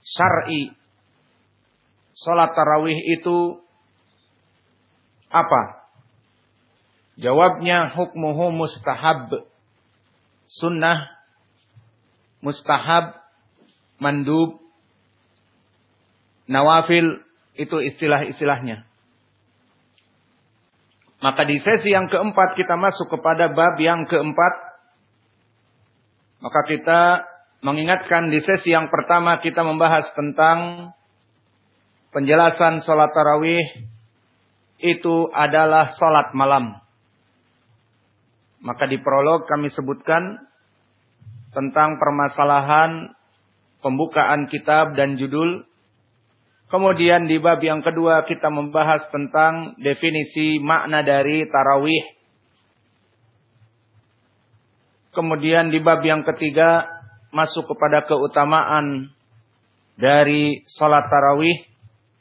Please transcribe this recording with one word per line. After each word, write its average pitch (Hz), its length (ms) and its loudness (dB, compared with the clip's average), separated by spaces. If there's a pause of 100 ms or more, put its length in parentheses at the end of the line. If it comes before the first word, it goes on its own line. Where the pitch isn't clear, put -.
syar'i. 165 720 -4 (1400)
Salat 165 400 0
tarawih 156 400 0 (240)
itu 175 400 -4 (1700)
apa? - 640 -2 (1300)
Jawabnya 170 720 2
hukmuhu 165 560 -4
mustahab. 156 800 -4 (1200)
Sunnah, 165 560 -2 (1400)
mustahab, 147 800 -2 (760)
mandub, 147 640 -2 (1800)
nawafil, 160 800 2 (320)
itu 151 240 -8
istilah-istilahnya. 139 1040 -4 (2500)
Maka 143 240 0
di 147 160 -2
sesi 214 320 0
yang 185 160 -2
keempat 190 480 0
kita 175 160 -2
masuk 185 400 -4
kepada 160 400 0
bab 165 240 2
yang 165 240 0
keempat. 165 500 0 (1900)
Maka 147 240 0
kita 165 320 2 (640)
mengingatkan 165 640 0
di 151 160 0
sesi 185 320 0
yang 160 160 -2
pertama 170 480 0
kita 165 240 -2
membahas 160 480 2
tentang 170 800 -2 (1200)
penjelasan 165 720 2
salat 151 320 2
tarawih 156 480 0 (1120)
itu 165 560 -2
adalah 156 640 2
salat 151 400 2
malam. 131 480 0 (1800)
Maka 123 240 -6
di 135 160 -4
prolog 147 480 0
kami 147 240 -4
sebutkan 160 720 -6 (1120)
tentang 151 400 0
permasalahan 147 1200 0 (640)
pembukaan 143 720 0
kitab 151 400 0
dan 139 240 -2
judul. 147 480 -4 (1000)
Kemudian 175 640 2
di 160 80 2
bab 156 240 2
yang 156 180 -2
kedua 165 460 2
kita 165 240 -4
membahas 151 640 -2
tentang 160 640 -2
definisi 156 800 -2
makna 151 480 0
dari 143 400 0
tarawih. 139 580 0 (3000)
Kemudian 160 560 0
di 160 80 0
bab 160 260 2
yang 156 160 2
ketiga 160 640 2 (480)
masuk 156 380 -2
kepada 151 340 0
keutamaan 143 1080 0 (800)
dari 147 720 2 (100)
salat 147 320 2
tarawih. 143 560 2 (560)